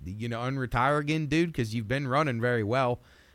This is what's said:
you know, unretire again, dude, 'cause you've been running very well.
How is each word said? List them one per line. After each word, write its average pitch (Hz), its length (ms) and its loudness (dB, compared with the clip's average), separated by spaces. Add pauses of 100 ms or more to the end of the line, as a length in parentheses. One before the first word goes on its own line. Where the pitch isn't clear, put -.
you 104 240 -8
know, 117 120 -4
unretire 131 600 0
again, 156 280 -2
dude, 160 260 2
'cause 113 180 -2
you've 113 160 -4
been 135 180 -2
running 131 360 2
very 120 200 2
well. 123 380 0 (340)